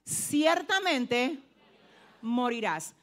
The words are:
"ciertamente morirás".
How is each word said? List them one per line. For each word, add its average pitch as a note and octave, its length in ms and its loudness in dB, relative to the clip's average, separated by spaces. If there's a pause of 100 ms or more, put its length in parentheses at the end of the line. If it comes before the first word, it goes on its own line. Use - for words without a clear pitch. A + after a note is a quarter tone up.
"ciertamente D#4 1300 0 (840)
morirás". A#3 800 -2